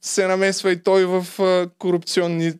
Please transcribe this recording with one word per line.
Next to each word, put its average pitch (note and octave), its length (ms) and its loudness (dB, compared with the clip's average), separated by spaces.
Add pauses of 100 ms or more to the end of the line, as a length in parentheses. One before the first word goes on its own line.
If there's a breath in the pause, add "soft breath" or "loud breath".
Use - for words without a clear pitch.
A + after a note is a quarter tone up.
се - 260 -2
намесва F#3+ 440 0
и F3 120 -4
той F#3+ 220 4
в, F3+ 340 -4
а, F#3 380 2
корупционни E3+ 840 -2